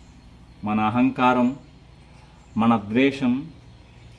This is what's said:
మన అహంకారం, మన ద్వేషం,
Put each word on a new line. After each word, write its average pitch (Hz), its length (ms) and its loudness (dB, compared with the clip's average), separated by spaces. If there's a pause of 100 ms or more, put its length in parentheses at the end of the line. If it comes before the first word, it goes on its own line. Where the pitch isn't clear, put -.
(640)
మన 107 160 -2
అహంకారం, 123 760 0 (1000)
మన 113 200 2
ద్వేషం, 131 760 -2 (680)